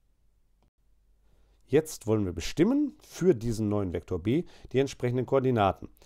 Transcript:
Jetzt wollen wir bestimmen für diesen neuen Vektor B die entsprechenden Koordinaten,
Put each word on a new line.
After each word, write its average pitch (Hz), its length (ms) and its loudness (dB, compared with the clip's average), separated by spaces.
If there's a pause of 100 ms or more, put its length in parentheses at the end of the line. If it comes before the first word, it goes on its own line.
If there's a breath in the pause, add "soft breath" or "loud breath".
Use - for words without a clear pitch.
(1700)
Jetzt - 400 0
wollen 107 200 2
wir 87 60 -4
bestimmen 240 680 0
für 170 340 0
diesen 110 340 -2
neuen 101 240 -2
Vektor 90 260 -6
B 120 260 -2 (280 loud breath)
die 127 80 2
entsprechenden 123 440 -2
Koordinaten, 123 640 0 (180 soft breath)